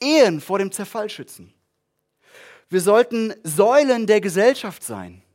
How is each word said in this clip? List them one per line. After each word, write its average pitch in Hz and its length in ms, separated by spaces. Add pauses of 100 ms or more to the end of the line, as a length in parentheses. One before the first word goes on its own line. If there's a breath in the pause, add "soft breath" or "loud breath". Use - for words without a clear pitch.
Ehen 247 400
vor 190 180
dem 196 140
Zerfall 214 360
schützen. - 460 (1120 soft breath)
Wir 185 120
sollten 226 520 (120)
Säulen 233 640
der 214 140
Gesellschaft 196 600
sein, 92 400 (120)